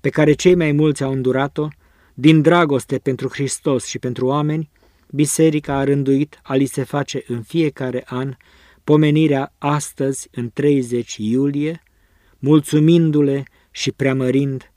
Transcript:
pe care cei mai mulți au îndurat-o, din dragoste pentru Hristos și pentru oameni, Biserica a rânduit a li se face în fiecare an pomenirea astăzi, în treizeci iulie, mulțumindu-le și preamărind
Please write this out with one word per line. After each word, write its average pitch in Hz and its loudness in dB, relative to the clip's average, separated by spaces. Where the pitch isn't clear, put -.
pe 143 -2
care 151 2
cei 180 4
mai 160 0
mulți 147 0
au 135 -4
îndurat-o, 135 -2
din 156 4
dragoste 143 2
pentru 131 -4
Hristos 135 -4
și - -10
pentru 123 -6
oameni, 151 -2
Biserica 151 0
a 139 0
rânduit 139 0
a 135 -6
li 139 2
se 135 -6
face 139 -6
în 120 -6
fiecare 135 -4
an 131 -8
pomenirea 151 2
astăzi, 143 -4
în 120 -8
treizeci 127 -2
iulie, 143 -2
mulțumindu-le 151 2
și - -6
preamărind 131 -2